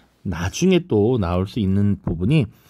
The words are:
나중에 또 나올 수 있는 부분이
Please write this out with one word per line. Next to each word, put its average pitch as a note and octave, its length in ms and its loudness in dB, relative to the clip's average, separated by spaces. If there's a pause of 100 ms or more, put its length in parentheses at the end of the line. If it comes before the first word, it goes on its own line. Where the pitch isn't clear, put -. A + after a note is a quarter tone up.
(240)
나중에 F#2 600 0
또 A2+ 320 2
나올 F2+ 300 0
수 - 100 -10
있는 G2 420 0
부분이 G#2+ 460 0 (240)